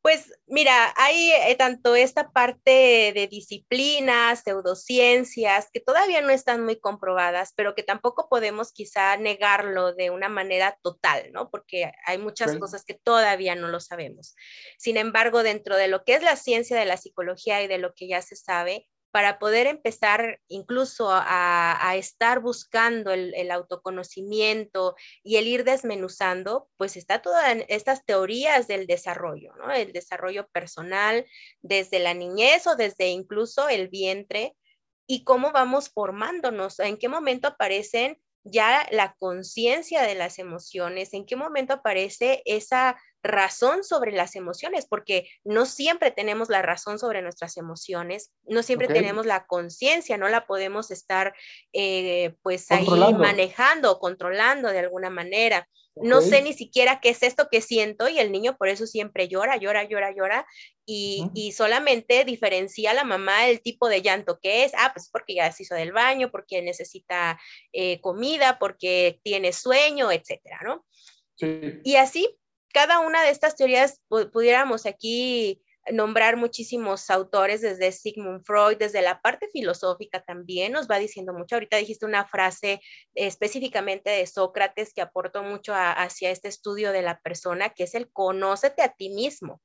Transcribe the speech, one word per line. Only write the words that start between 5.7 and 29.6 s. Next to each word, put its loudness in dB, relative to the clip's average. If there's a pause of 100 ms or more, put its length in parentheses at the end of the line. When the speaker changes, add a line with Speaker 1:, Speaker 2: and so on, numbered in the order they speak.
Speaker 1:
que -6
todavía 2
no 2
están 2
muy -2
comprobadas, -2
pero -2
que -6
tampoco -2
podemos -2
quizá 0
negarlo 0
de -2
una -4
manera -2
total, -2
¿no? -8
Porque -8 (140)
hay -4
muchas -4
Speaker 2:
Ok. -6
Speaker 1:
cosas -12
que -12
todavía 2
no -8
lo -6
sabemos. -14 (420)
Sin -2
embargo, 2
dentro 0
de 4
lo -2
que 4
es 2
la 4
ciencia -2
de 0
la 0
psicología -4
y -4
de -2
lo -6
que -16
ya -4
se -20
sabe, -6 (220)
para 2
poder 2
empezar -2
incluso -4
a, 2
a 0
estar 0
buscando -2
el, -4
el -6
autoconocimiento -4 (280)
y 0
el 2
ir 0
desmenuzando, -2
pues -6
está -4
todas 2 (120)
estas -2
teorías 0
del -4
desarrollo, -6
¿no? -8